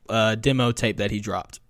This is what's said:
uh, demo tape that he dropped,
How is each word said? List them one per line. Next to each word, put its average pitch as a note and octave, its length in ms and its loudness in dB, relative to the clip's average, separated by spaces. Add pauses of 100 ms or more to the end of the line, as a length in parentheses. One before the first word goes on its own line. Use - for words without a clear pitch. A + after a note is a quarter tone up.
uh, A2 240 2
demo B2 380 2
tape A2 260 -2
that G2+ 140 -2
he G#2+ 80 -2
dropped, G2 400 -8 (100)